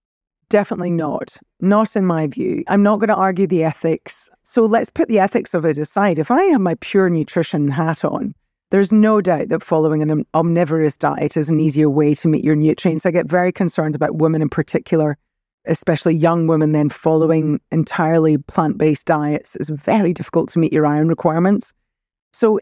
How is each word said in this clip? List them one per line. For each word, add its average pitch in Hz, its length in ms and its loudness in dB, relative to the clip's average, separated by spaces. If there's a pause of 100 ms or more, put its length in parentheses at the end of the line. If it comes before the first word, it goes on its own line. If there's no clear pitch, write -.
(500)
Definitely 180 420 -2
not. 156 460 -6 (240)
Not 208 340 0
in 196 100 0
my 165 220 0
view. - 400 -4
I'm 202 160 2
not 214 160 2
gonna 208 160 0
argue 190 320 0
the 160 160 0
ethics. - 680 -4 (120)
So 226 240 0
let's 226 240 0
put - 180 -2
the 214 120 2
ethics - 340 -2
of 160 100 -2
it 151 140 0
aside. 170 400 -2
If 160 140 0
I 311 140 2
have 294 140 4
my 175 200 0
pure 190 280 2
nutrition 156 600 -2
hat 160 360 -2
on, - 300 -4 (360)
there's 196 220 2
no 214 280 4
doubt 170 300 0
that 160 120 -2
following 156 400 0
an 151 80 -2
om-, 151 240 -2
omnivorous 160 640 0
diet 151 400 -4
is 151 120 -2
an 156 120 2
easier 151 280 2
way 147 260 2
to - 120 -2
meet 156 160 2
your 156 140 2
nutrients. 156 500 0
I 175 60 0
get 165 140 0
very 180 260 0
concerned 156 420 -2
about 151 220 -2
women 160 260 0
in 156 60 -2
particular, 156 680 -2 (480)
especially 160 500 0
young 165 320 2
women 156 240 2
then 151 160 2
following 160 720 0 (100)
entirely 160 680 0
plant-based 156 680 -2
diets. 151 500 -2
It's 147 120 -8
very 180 440 0
difficult - 380 -4
to - 80 -4
meet 160 140 2
your 151 140 2
iron 151 220 2
requirements. 175 640 0 (600)
So 214 300 2